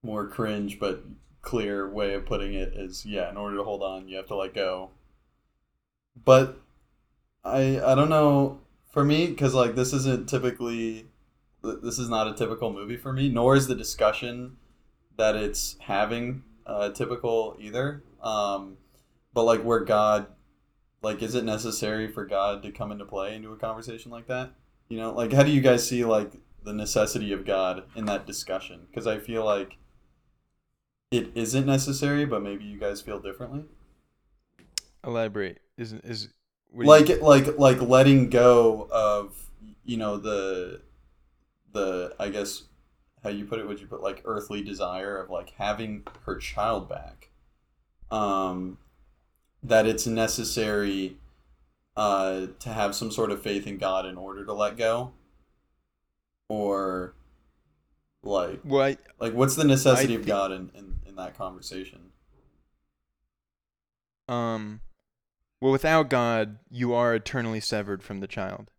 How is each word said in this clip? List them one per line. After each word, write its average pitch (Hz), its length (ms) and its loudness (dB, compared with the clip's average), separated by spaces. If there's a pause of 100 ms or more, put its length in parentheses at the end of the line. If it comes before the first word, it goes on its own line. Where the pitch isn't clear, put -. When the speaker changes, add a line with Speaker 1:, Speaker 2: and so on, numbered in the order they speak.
Speaker 1:
more 104 240 -4
cringe 104 500 -4
but 95 240 -4 (380)
clear 101 500 -4
way 101 240 -2
of 98 100 -6
putting 101 300 -4
it 95 220 -4
is, 95 280 -12
yeah, 98 240 -4
in 95 80 -12
order 101 200 -6
to 101 80 -2
hold 104 180 -4
on, 95 240 -6
you 95 100 -12
have 95 120 -10
to 104 80 -6
let 95 180 -6
go. 95 360 -4 (1300)
But 131 360 6 (800)
I, 131 420 0
I 131 120 6
don't 147 140 4
know, 143 500 4 (320)
for 143 120 2
me, 151 300 2
'cause, 131 200 0
like, 120 200 4
this 127 180 0
isn't 131 360 0
typically, 117 800 -4 (560)
th-, 110 180 -6
this 117 160 -8
is 120 100 -6
not 110 200 0
a 107 60 -8
typical 113 380 -4
movie 104 240 -10
for 131 160 -10
me, 135 160 0
nor 123 280 6
is 135 100 4
the 131 80 0
discussion 120 840 -2 (600)
that 107 180 2
it's 104 460 -4
having, 117 640 -4 (200)
uh, 104 260 -4
typical 117 680 -2
either. 131 460 -6 (180)
Um, 101 540 -4 (580)
but, 117 80 4
like, 113 220 4
where 113 160 2
God, 104 480 2 (760)
like, 107 180 -4
is 113 140 -6
it 123 100 0
necessary 110 640 -4
for 107 180 -10
God 98 380 -2
to 104 80 -12
come 104 220 -10
into 101 120 -12
play 98 300 -8
into 110 180 -14
a 110 40 -18
conversation 113 560 -10
like 117 160 -18
that? 127 240 -8 (360)
You 113 100 -8
know, 113 140 -6
like, 117 200 0
how 135 100 8
do 147 80 6
you 143 100 6
guys 123 280 6
see, 120 160 0
like, 107 300 2 (280)
the 104 100 -10
necessity 107 600 -2
of 95 120 -6
God 95 380 -2 (140)
in 110 80 -8
that 101 240 -4
discussion? 95 680 -10
'Cause 113 140 -4
I 107 100 -2
feel 113 260 -6
like 101 340 -2 (1300)
it 117 240 -2
isn't 120 320 0
necessary, 139 600 0
but 107 180 -2
maybe 101 200 -10
you 104 140 -14
guys 101 220 -6
feel 104 180 -10
differently. 123 460 -12 (1400)
Speaker 2:
Elaborate. 107 540 -4 (180)
Is, 113 180 -10
is, 110 340 -12 (420)
what 120 140 -6
do 147 280 12
you 113 80 2
Speaker 1:
Like, 139 280 8
like, - 100 -4
like 127 300 8
letting 131 420 8
go 117 600 8
of, 104 580 0 (340)
you 120 120 -6
know, 107 200 -4
the, 95 640 -4 (920)
the, 92 480 -4
I 101 80 -2
guess, 101 400 -8 (560)
how 104 60 -4
you 104 140 -8
put 113 160 -6
it, 104 80 -10
would 101 120 -10
you 98 60 -20
put, - 160 -12
like, 98 220 -6
earthly 104 380 -6
desire 98 540 -6
of, 95 140 -10
like, 90 200 -8
having 104 540 -6 (220)
her 98 100 -6
child 104 520 -4
back. - 420 -14 (800)
Um, 95 680 -2 (840)
that 110 240 4
it's 113 220 -2
necessary, 104 1080 -2 (800)
uh, 95 500 0 (120)
to - 120 -12
have 104 260 -2
some 113 160 -6
sort 110 180 0
of 101 100 -6
faith 101 280 -4
in 101 100 -10
God 95 280 -2
in 92 100 -12
order 98 280 -14
to 104 80 -8
let 104 240 -2
go? 117 360 -2 (1400)
Or, 98 640 -2 (1120)
like, 95 400 -2
Speaker 2:
Well, 139 180 4
I, 139 140 2 (240)
Speaker 1:
like, 113 140 -4
what's 131 200 4
the 160 100 0
necessity 131 500 4
Speaker 2:
I - 20 -2
Speaker 1:
of 107 80 -6
Speaker 2:
thi- 104 40 -4
Speaker 1:
God 98 220 0
in, 92 240 -10
in, 92 320 -8
in 98 80 -20
that 92 240 -12
conversation? 92 720 -14 (2250)
Speaker 2:
Um, 113 520 -4 (800)
well, 135 120 2
without 156 360 2
God, 113 500 0 (120)
you 120 220 -4
are 120 220 2
eternally 113 460 -4
severed 101 420 -4
from 98 180 -12
the 98 60 -10
child. 98 520 -10